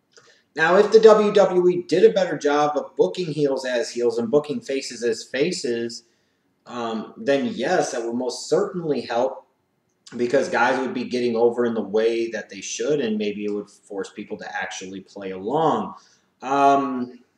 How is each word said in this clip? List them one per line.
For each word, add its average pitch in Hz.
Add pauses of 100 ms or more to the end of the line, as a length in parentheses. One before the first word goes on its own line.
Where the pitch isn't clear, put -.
(580)
Now, 165
if 208
the 220
W 208
W 180
E 170
did 180
a 214
better 175
job 147
of -
booking 180
heels 143
as 123
heels 120
and 117
booking 143
faces 131
as 113
faces, 120 (600)
um, 113
then 123
yes, 147
that 120
would 117
most 123
certainly 160
help, - (760)
because 120
guys 123
would 127
be 123
getting 120
over 120
in 117
the 110
way 113
that 107
they 101
should, 135
and 110
maybe 104
it 104
would 104
force -
people 107
to 92
actually 95
play 98
along. 110 (480)
Um, 135 (180)